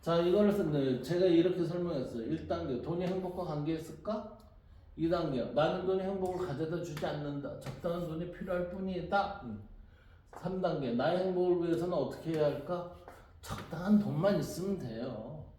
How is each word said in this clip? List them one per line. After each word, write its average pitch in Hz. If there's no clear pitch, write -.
자, 170
이거를 196
쓴, 165
네, 135
제가 180
이렇게 170
설명했어요. 156
일 147
단계, 160
돈이 175
행복과 185
관계있을까? 160
이 160
단계, 156
많은 165
돈이 190
행복을 185
가져다 160
주지 147
않는다. 143
적당한 170
돈이 165
필요할 180
뿐이다. 190
음. 107
삼 185
단계, 160
나의 151
행복을 180
위해서는 170
어떻게 147
해야 151
할까? 175
적당한 180
돈만 156
있으면 185
돼요. 123